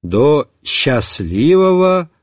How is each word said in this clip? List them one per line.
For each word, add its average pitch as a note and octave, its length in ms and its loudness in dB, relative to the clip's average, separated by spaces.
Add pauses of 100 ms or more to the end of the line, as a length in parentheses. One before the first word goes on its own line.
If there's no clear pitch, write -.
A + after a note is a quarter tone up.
до B2 480 0 (120)
счастливого F3 1500 0 (120)